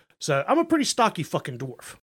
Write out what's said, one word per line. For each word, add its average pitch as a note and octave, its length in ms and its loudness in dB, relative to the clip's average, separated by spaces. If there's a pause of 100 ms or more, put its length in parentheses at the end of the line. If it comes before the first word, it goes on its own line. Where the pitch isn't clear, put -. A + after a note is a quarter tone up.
(200)
So C#3 280 0
I'm C4 100 4
a E4 80 4
pretty C#4+ 200 2
stocky A3 380 2
fucking C3 360 -6
dwarf. - 440 -10